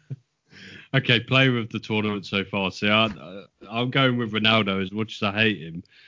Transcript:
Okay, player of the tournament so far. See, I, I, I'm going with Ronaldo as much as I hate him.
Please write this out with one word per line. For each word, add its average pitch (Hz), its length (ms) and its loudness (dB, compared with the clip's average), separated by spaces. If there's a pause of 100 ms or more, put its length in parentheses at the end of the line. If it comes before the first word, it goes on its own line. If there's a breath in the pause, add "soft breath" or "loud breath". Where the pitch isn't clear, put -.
(960 loud breath)
Okay, 127 260 4
player 127 360 4
of 110 140 -4
the 110 80 -6
tournament 104 480 -2
so 98 180 -2
far. 95 260 -2
See, 104 200 0
I, 110 160 6
I, 92 380 -10 (260)
I'm 120 200 -2
going 127 280 2
with 113 140 -4
Ronaldo 107 500 2
as 95 100 -4
much 107 240 -6
as - 60 -6
I 101 100 0
hate 98 300 2
him. 82 200 -12 (260 soft breath)